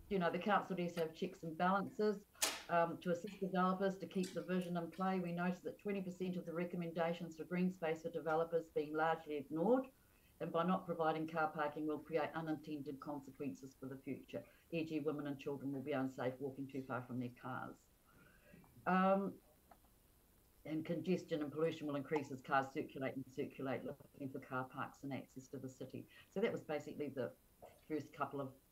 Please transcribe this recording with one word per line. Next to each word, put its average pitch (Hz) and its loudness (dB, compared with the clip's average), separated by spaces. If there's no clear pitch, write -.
you 196 2
know, 170 4
the 175 2
council 190 4
needs 175 0
to 170 2
have 160 0
checks - -4
and 160 -6
balances, 196 2
um, 170 4
to 180 0
assist 185 -2
developers 185 2
to - -8
keep - -2
the 160 -2
vision 180 0
in 170 -2
play. 190 2
We 170 -2
notice 175 0
that 165 -6
twenty 196 -2
percent 185 -2
of 165 -4
the 165 -4
recommendations 170 -2
for 156 -8
green 180 2
space 160 0
for 170 -4
developers 165 2
being 151 0
largely 156 2
ignored, 180 4
and 170 -4
by 165 4
not 185 2
providing 160 2
car 160 2
parking 151 0
will 151 2
create 147 0
unintended 151 -4
consequences 139 -8
for 135 -8
the 135 -8
future. - -6
E 165 0
G, 156 -2
women 147 0
and 139 -2
children 139 -4
will 135 -4
be 147 -2
unsafe 131 0
walking 139 -4
too 131 -6
far 123 -2
from 123 -4
their 120 -2
cars. - -6
Um, 190 6
and 156 -2
congestion 165 2
and 143 -2
pollution 151 2
will 143 0
increase 143 0
as 131 -6
cars 135 4
circulate 131 -4
and 135 -6
circulate, 135 -2
looking - -8
for 123 -8
car 131 -4
parks - -8
and 139 -6
access - -10
to - -8
the 135 -8
city. 127 -10
So 190 -2
that 220 4
was - -4
basically 147 -4
the 127 -2
first 151 -4
couple 139 -2
of, 131 -4